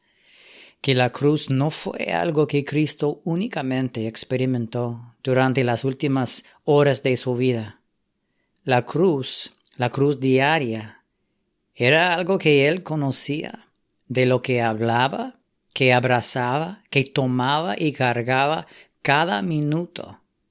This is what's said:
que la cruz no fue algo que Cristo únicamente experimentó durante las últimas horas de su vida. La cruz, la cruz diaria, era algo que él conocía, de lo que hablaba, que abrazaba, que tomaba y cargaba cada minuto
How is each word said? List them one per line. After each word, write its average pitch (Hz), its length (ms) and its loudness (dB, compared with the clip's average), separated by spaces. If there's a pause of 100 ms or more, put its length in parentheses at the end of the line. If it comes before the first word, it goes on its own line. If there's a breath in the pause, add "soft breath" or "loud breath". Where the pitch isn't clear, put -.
(800 loud breath)
que 131 140 0
la 123 160 2
cruz 147 400 0
no 139 180 2
fue - 420 -6
algo 147 360 0
que 143 180 -2
Cristo 147 580 -2
únicamente 131 840 -4
experimentó 120 1160 -4
durante 127 400 2
las 120 220 0
últimas 135 580 -2 (200 soft breath)
horas 143 400 4
de 127 140 2
su 127 180 -4
vida. 117 460 -2 (800)
La 123 220 2
cruz, 147 680 -2 (220)
la 123 140 -2
cruz 139 300 0
diaria, 131 840 0 (680)
era 160 400 2
algo 180 240 0
que 143 300 4
él 175 160 0
conocía, 143 840 -4 (380)
de 127 200 2
lo 127 160 2
que 123 180 0
hablaba, 117 760 0 (340)
que 127 200 4
abrazaba, 127 960 0
que 139 120 2
tomaba 135 720 -2
y 156 160 -2
cargaba 131 760 0 (340 loud breath)
cada 170 400 0
minuto 156 800 -4 (320)